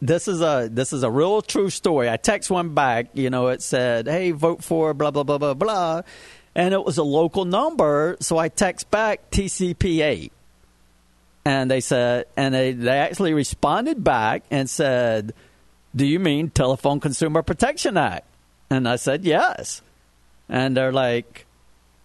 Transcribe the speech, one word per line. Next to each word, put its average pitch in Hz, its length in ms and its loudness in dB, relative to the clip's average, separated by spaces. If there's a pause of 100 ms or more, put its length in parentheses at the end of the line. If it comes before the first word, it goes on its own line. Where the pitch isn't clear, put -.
This 160 260 0
is 175 140 0
a, 139 300 2
this 127 220 -4
is 131 100 -2
a 113 80 0
real 185 320 2
true 196 260 0
story. 143 400 0
I 113 80 -2
text - 320 -2
one 170 240 -2
back, 123 400 2
you 131 160 -2
know, 127 180 0
it 127 140 -2
said, 120 460 0
"Hey, 175 240 0
vote 165 320 -2
for 160 300 0
blah, 143 180 -2
blah, 143 120 0
blah, 143 140 0
blah, 143 160 0
blah." 170 480 -2 (540)
And 180 180 0
it 196 100 0
was 151 140 -2
a 160 60 2
local 160 400 2
number, 180 760 0
so 165 160 -2
I 165 100 0
text - 420 -2
back, 214 400 0
"T 196 200 0
C 180 240 -2
P 165 280 0
A." 110 300 -2 (1160)
And 135 240 0
they 131 80 2
said, 123 460 0 (100)
and 135 180 0
they, 131 200 2
they 123 240 0
actually 165 360 0
responded 190 680 0
back 120 480 2
and 135 180 -2
said, 120 640 0 (600)
"Do 131 100 2
you 151 140 2
mean 156 300 0
Telephone 139 500 0
Consumer 156 420 0
Protection 247 540 -2
Act?" 131 320 -2 (420)
And 131 160 0
I 120 120 0
said, 143 260 -2
"Yes." - 580 -2 (680)
And 131 260 0
they're 131 160 0
like, 123 540 -2 (600)